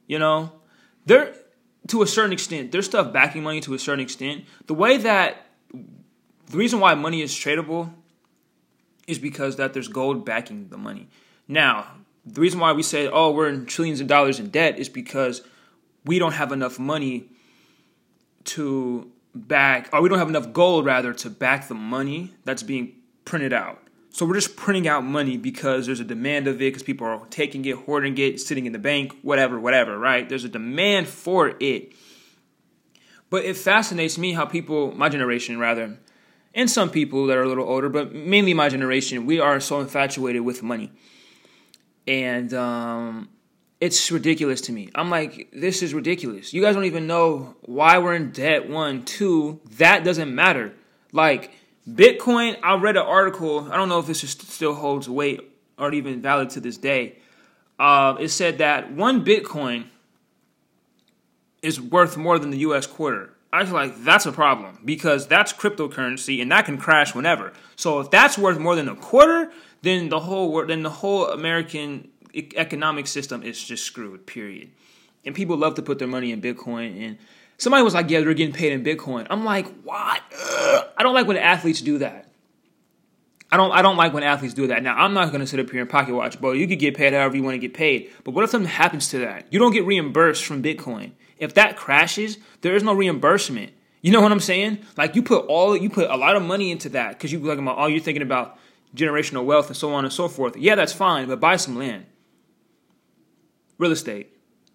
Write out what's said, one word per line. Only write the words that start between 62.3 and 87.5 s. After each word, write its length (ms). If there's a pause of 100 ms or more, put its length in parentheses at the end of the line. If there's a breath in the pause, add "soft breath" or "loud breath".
than 140
the 80
U 160
S 100
quarter. 540 (120)
I 100
was 100
like, 320
"That's 220
a 60
problem, 540
because 420
that's 260
cryptocurrency, 880
and 100
that 140
can 120
crash 380
whenever." 380 (220 loud breath)
So 240
if 120
that's 260
worth 220
more 160
than 120
a 80
quarter, 560 (300 loud breath)
then 280
the 100
whole 320
wor-, 160
then 160
the 60
whole 380
American 800 (240)
e-, 220
economic 520
system 340
is 220
just 220
screwed, 420
period. 420 (560 soft breath)
And 80
people 240
love 180
to 60
put 160
their 100
money 240
in 100
Bitcoin, 640
and 140 (400 soft breath)
somebody 260
was 120
like, 140
"Yeah, 100
they're 160
getting 180
paid 180
in 120
Bitcoin." 460
I'm 140
like, 240 (140)
"What?" 400 (100)
Ugh. 540 (100)
I 60
don't 140
like 100
when 120
athletes 440
do 180
that. 300 (1200)
I 60
don't, 140
I 100
don't 160
like 160
when 80
athletes 320
do 140
that. 160
Now, 120
I'm 200
not 160
gonna 160
sit 120
up 120
here 100
and 80
pocket 240
watch, 260
bro. 120
You 160
could 100
get 180
paid 180
however 220
you 60
wanna 160